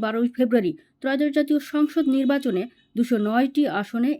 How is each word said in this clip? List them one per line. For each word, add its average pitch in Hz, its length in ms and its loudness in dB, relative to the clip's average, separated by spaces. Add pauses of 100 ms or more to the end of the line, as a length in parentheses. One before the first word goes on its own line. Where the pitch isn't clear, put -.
বারোই 226 300 0
ফেব্রুয়ারি 226 360 2 (280)
ত্রয়োদশ 277 380 -2
জাতীয় 294 220 2 (120)
সংসদ 302 340 0 (100)
নির্বাচনে 269 480 0 (320)
দুশো 240 220 0 (100)
নয়টি 262 360 0 (180)
আসনে 233 380 -2